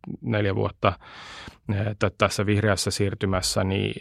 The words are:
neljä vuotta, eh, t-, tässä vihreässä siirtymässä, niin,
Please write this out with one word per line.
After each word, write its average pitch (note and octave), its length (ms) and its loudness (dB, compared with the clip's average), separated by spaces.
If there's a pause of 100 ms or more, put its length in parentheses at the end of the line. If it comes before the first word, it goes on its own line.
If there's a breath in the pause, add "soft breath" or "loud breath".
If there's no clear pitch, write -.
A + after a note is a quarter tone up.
(200)
neljä G#2 340 0
vuotta, G2 380 0 (800 loud breath)
eh, G#2 280 -2
t-, G2+ 200 0
tässä G2+ 280 2
vihreässä G#2 440 2
siirtymässä, G2 760 0
niin, G2+ 360 0